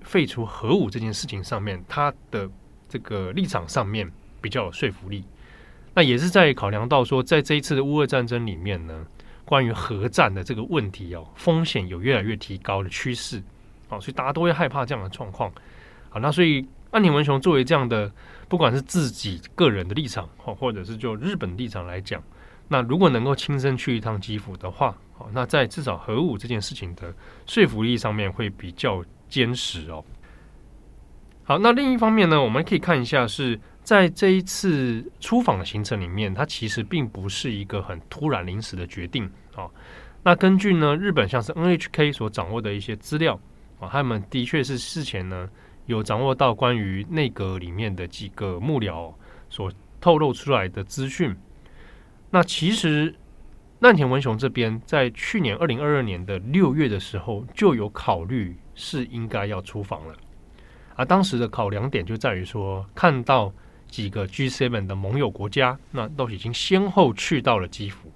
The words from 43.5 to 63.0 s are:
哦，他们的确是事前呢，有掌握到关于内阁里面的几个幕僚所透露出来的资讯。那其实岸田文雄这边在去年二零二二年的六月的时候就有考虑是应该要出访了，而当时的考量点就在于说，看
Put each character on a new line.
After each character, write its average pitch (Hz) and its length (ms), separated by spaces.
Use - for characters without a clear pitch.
哦， 92 120
他 143 100
们 113 280
的 123 160
确 147 180
是 127 140
事 - 260
前 92 240
呢， 92 220
有 110 180
掌 107 160
握 131 160
到 123 200
关 123 200
于 98 360
内 156 180
阁 92 300
里 87 120
面 101 240
的 90 140
几 98 220
个 95 280
幕 135 220
僚 85 320
所 95 200
透 170 160
露 151 160
出 - 180
来 107 160
的 92 160
资 135 280
讯。 131 260
那 180 120
其 - 280
实 160 440
岸 240 120
田 147 140
文 131 120
雄 117 180
这 131 100
边 113 380
在 135 240
去 - 320
年 110 140
二 170 100
零 117 120
二 147 180
二 135 60
年 92 220
的 98 140
六 135 360
月 151 140
的 101 100
时 - 200
候 110 340
就 190 220
有 107 160
考 87 340
虑 95 320
是 - 300
应 117 240
该 107 160
要 101 160
出 104 220
访 98 260
了， 78 60
而 123 80
当 180 180
时 185 160
的 117 80
考 110 220
量 104 220
点 104 140
就 110 120
在 113 180
于 92 80
说， 95 520
看 143 280